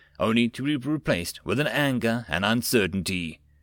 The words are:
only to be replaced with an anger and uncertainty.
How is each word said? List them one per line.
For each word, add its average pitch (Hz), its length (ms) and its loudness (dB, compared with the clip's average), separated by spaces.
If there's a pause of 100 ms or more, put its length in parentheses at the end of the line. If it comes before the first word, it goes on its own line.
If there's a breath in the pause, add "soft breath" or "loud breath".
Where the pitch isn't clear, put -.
(180 soft breath)
only 113 300 4
to 120 140 -8
be 147 120 0
replaced 131 720 -2
with 104 160 0
an 147 60 0
anger 120 640 0
and 92 120 -2
uncertainty. 95 1000 0 (220)